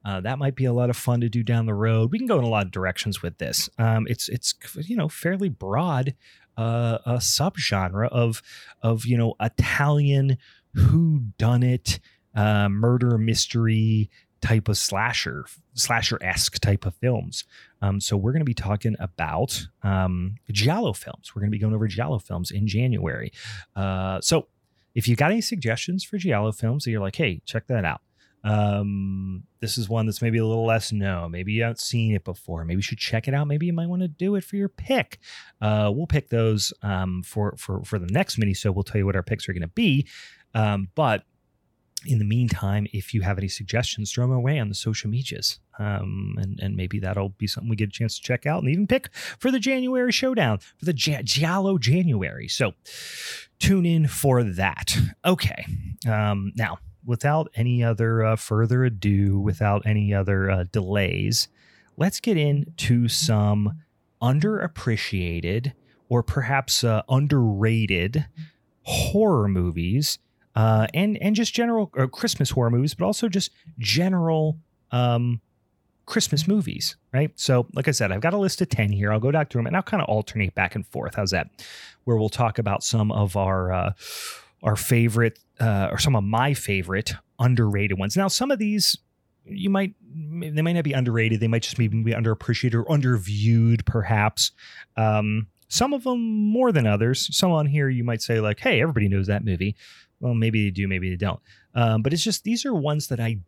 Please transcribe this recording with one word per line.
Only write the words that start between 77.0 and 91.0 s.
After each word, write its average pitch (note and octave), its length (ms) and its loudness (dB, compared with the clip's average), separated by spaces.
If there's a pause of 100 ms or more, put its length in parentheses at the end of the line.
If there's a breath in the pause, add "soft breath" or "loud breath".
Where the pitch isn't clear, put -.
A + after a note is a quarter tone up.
right? C#3+ 240 2
So, B2 360 2
like - 140 -2
I D3+ 60 0
said, G#2+ 180 0
I've F#2+ 100 -2
got E3 140 0
a G#3 40 0
list F#3+ 220 0
of F#3 80 0
ten G#2 220 2
here. G#2 220 0
I'll A2 80 2
go B2+ 100 2
down D3+ 160 2
through B2 140 -2
'em, A2+ 80 -2
and - 80 -2
I'll F#3+ 60 0
kinda - 240 -2
alternate G#2+ 500 -2
back F#2+ 180 -2
and G#2 100 -4
forth. - 300 -8
How's G2+ 160 -2
that? F#2 200 -2 (520 loud breath)
Where A#2 140 2
we'll G#2+ 120 2
talk A#2 300 0
about G2+ 240 0
some G#2+ 300 2
of G2+ 240 2
our, F#2+ 360 0
uh, F#2 200 0 (720 loud breath)
our G#2+ 100 2
favorite, A#2 640 2 (220)
uh, G2+ 320 2
or G#2+ 60 -4
some C3 180 2
of G2 80 2
my A#2 280 2
favorite F#2+ 640 -2 (240)
underrated G#2+ 580 2
ones. G2 200 -2
Now, G3 100 2
some B3+ 240 -2
of C4 80 2
these G#3 400 0 (460)
you G3 260 -4
might, G3 240 0 (100)
they D#3 580 -4
might E3+ 100 2
not E3+ 120 2
be C#3+ 80 0
underrated. A2+ 460 2